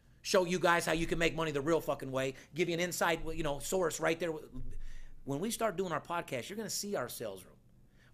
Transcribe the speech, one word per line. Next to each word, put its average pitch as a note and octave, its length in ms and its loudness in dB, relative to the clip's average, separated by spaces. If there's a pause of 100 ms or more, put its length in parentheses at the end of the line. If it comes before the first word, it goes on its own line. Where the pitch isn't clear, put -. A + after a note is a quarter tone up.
(220)
Show F#3+ 240 4
you F3 140 0
guys E3+ 260 6
how F3 60 2
you E3 140 2
can E3+ 120 0
make E3 180 4
money D#3+ 160 0
the C#3+ 100 0
real D#3 180 4
fucking C#3 320 -2
way. C3 220 0 (220)
Give F3 120 2
you F3 60 0
an E3 80 0
insight, F3 400 2 (120)
you D#3+ 100 -2
know, C#3+ 160 0
source F3 420 0
right D#3+ 180 2
there. E3+ 120 0 (920)
When C#3 140 0
we A3 120 -2
start G#3+ 260 0
doing F#3 140 0
our C#3+ 100 0
podcast, E3+ 480 -4
you're G3+ 80 -8
gonna G#3+ 120 -4
see G3+ 260 -4
our B2+ 140 0
sales G2 340 -8
room. - 100 -20 (600)